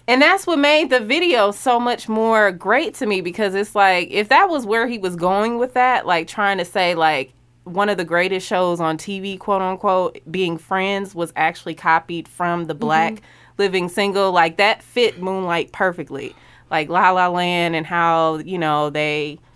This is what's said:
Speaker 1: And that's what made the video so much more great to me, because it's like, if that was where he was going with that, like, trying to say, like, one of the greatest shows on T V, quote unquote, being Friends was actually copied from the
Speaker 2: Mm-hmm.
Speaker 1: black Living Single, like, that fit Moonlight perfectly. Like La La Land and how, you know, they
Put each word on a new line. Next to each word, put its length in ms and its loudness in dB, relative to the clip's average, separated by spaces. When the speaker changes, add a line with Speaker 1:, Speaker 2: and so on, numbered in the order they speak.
Speaker 1:
And 160 4
that's 240 2
what 120 0
made 320 2
the 100 4
video 500 2
so 300 0
much 280 -4
more 440 2
great 440 -2
to 100 -4
me, 140 0
because 340 -2
it's 200 -4
like, 360 4
if 180 -2
that 200 6
was 160 -2
where 220 0
he 120 -6
was 180 -4
going 420 0
with 160 -4
that, 320 2
like, 220 0
trying 300 0
to 60 -2
say, 300 0
like, 380 2
one 260 0
of 80 -2
the 60 -2
greatest 420 0
shows 340 0
on 160 -2
T 240 -8
V, 160 -8
quote 240 0
unquote, 580 0
being 260 -2
Friends 580 -4
was 220 -6
actually 380 -4
copied 540 -2
from 360 -4
the 100 -6
Speaker 2:
Mm-hmm. 60 -14
Speaker 1:
black 420 0
Living 320 0
Single, 420 0
like, 240 2
that 260 2
fit 380 -2
Moonlight 520 -4
perfectly. 640 -6
Like 200 -2
La 220 4
La 160 2
Land 480 0
and 100 -4
how, 500 2
you 220 -8
know, 320 0
they 480 -4